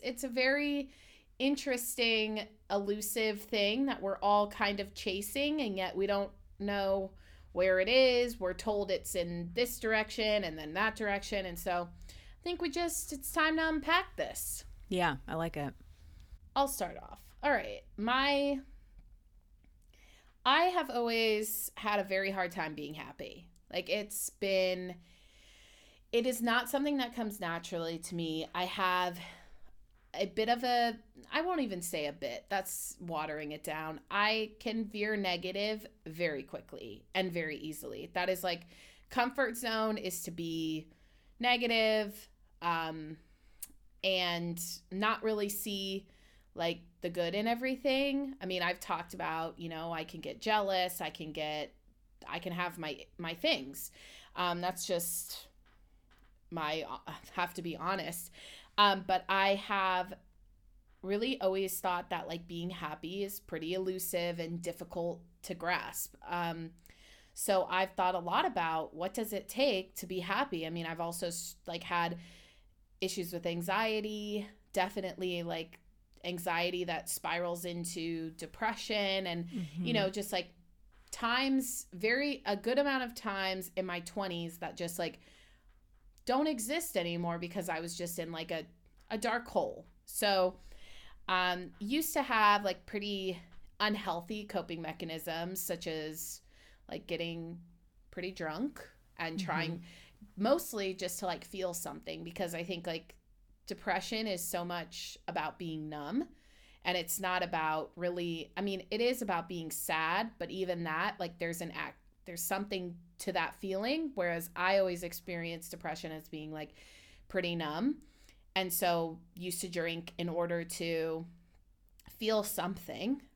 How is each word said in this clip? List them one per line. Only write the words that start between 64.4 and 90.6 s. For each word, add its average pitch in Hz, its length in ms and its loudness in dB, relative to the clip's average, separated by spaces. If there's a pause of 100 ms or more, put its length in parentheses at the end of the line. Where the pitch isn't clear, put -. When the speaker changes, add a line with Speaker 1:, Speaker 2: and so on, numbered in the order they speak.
Speaker 1:
difficult 170 640 -4 (220)
to 185 100 -6
grasp. 170 640 -2 (120)
Um, 165 440 -2 (640)
so 190 340 4
I've 185 220 2
thought 185 240 2
a 180 40 0
lot 180 260 2
about 160 500 0
what 180 180 -2
does 220 200 -2
it 196 140 -4
take 214 500 2
to 180 100 -8
be 185 120 -2
happy? 175 460 0
I 160 60 -4
mean, 170 160 -2
I've 165 140 -4
also 170 260 -2
s-, - 280 -8 (120)
like, 175 160 -6
had 170 340 0 (840)
issues 190 320 -2
with 175 140 -6
anxiety, 208 1040 0 (260)
definitely, 185 720 0
like, 165 360 -6 (440)
anxiety 175 600 0
that 170 240 -2
spirals 170 560 -2
into 170 680 -4
depression 196 960 0
and, 170 240 -2
you 226 100 -4
Speaker 2:
Mm-hmm. 170 320 -2
Speaker 1:
know, 196 160 4
just, 196 240 -4
like, 180 160 0 (640)
times, 262 800 2
very, 254 520 2
a 202 120 2
good 240 220 2
amount 269 240 4
of 233 120 -6
times 190 640 -2
in 185 80 0
my 175 160 -2
twenties 170 560 -4
that - 180 -6
just, 170 240 -4
like, 170 200 -2 (1040)
don't 269 220 4
exist 277 500 0
anymore 170 400 0
because 175 320 -4
I 160 100 0
was 170 160 -6
just 175 220 -4
in, 165 140 -4
like, 165 180 -6
a, 165 160 -2 (460)
a 220 60 -2
dark 233 300 0
hole. - 380 -2 (200)
So, 190 520 4 (720)